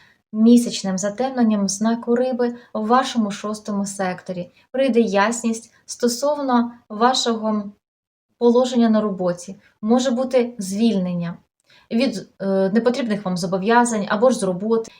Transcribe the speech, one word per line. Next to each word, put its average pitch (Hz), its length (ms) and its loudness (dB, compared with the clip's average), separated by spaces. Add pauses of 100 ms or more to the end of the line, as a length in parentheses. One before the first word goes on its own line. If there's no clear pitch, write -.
(320)
місячним 214 680 4
затемненням 214 680 0
в 190 40 0
знаку 233 480 -2
Риби 240 380 -2 (200)
в 214 120 -4
вашому 240 440 2
шостому 208 560 -6
секторі. 180 640 -6 (220)
Прийде 254 280 2
ясність 220 760 0 (120)
стосовно 247 840 -2 (160)
вашого 220 760 0 (720)
положення 240 500 4
на 214 120 2
роботі. 185 560 -4 (260)
Може 240 280 2
бути 247 480 0
звільнення 185 760 -2 (540)
від, 226 380 -2 (120)
е, 190 340 0
непотрібних 233 500 0
вам 180 120 -2
зобов'язань 202 720 0
або 214 220 4
ж 233 80 0
з - 40 -4
роботи, 208 580 -2